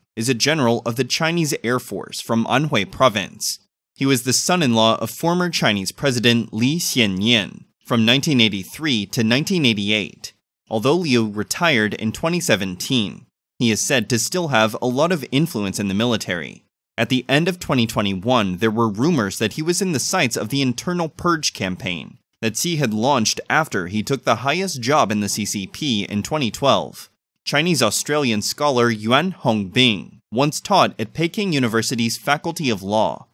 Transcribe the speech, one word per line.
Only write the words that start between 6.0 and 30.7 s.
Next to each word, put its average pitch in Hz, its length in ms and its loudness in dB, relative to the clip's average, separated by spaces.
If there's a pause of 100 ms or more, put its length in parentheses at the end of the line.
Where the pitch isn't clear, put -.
Li 131 240 2
Hsiennian 107 880 0 (180)
from 113 220 2
nineteen 135 340 2
eighty-three 107 640 0
to - 180 -2
nineteen 139 440 2
eighty-eight. 104 680 -2 (380)
Although 113 240 0
Liu 127 340 2
retired 107 640 0
in 110 200 -4
twenty 170 280 -2
seventeen, 98 840 -2 (320)
he 120 120 2
is 104 80 2
said 123 300 0
to 120 100 2
still 175 300 -2
have 110 320 4
a 120 60 -2
lot 139 260 2
of 160 180 -2
influence 123 480 0
in 101 100 -2
the 95 40 -2
military. 95 720 -2 (320)
At 113 140 -2
the 127 180 0
end 147 180 2
of 180 120 -4
twenty 127 280 0
twenty-one, 101 680 0
there 110 140 2
were 113 180 0
rumors 113 500 0
that 110 160 0
he 156 60 -8
was 175 220 -2
in 190 100 -2
the 139 60 0
sights 151 360 -2
of - 140 -4
the 139 140 -2
internal 160 480 -2
purge 170 420 -2
campaign 90 640 -6 (240)
that 110 160 -4
Xi 175 200 -2
had 131 180 0
launched 117 440 0 (120)
after 123 380 -2
he 107 140 -4
took 139 220 -4
the 123 120 2
highest 143 440 -4
job 120 320 2
in 104 80 0
the 101 80 -2
C 104 160 -2
C 98 220 -6
P 113 380 -2
in 101 180 -4
twenty 147 280 -2
twelve. 101 600 0 (340)
Chinese-Australian 139 960 2
scholar 123 480 2
Yuan 117 440 0
Hongbing 110 880 0 (100)
once 139 280 0
taught 151 400 2